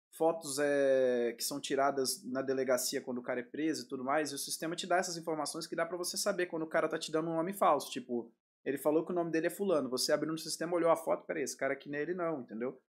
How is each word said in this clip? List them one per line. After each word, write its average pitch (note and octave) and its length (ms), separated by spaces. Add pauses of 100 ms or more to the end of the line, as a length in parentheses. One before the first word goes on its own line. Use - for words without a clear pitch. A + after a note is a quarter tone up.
(180)
fotos, D#3+ 420
é, C3 760
que - 60
são C#3+ 180
tiradas C3+ 640
na C3 160
delegacia C3 600
quando B2 180
o B2 40
cara B2 180
é - 20
preso C#3 400
e B2 40
tudo C3 160
mais, C#3+ 280
e C#3+ 40
o C3+ 40
sistema E3 360
te F#3 120
dá F3 100
essas F#3 180
informações D#3+ 520
que - 80
dá E3 100
pra F3 120
você F3 200
saber F#3+ 300
quando D#3+ 160
o D#3+ 40
cara D#3+ 220
tá E3 80
te E3 140
dando D#3+ 180
um E3 60
nome E3 180
falso, E3 380
tipo, B2 400 (340)
ele C#3 120
falou D#3+ 280
que F#3 60
o F3+ 40
nome E3+ 160
dele D#3+ 160
é F3 40
fulano, E3 380
você B2+ 220
abriu D3+ 200
no D#3+ 60
sistema, E3 380
olhou E3 140
a D#3+ 80
foto, - 280
"Peraí, E3 180
esse A#2+ 120
cara C3+ 180
aqui C#3 160
não C#3+ 80
é D3 40
ele D#3+ 120
não", E3 280
entendeu? A#2+ 400 (100)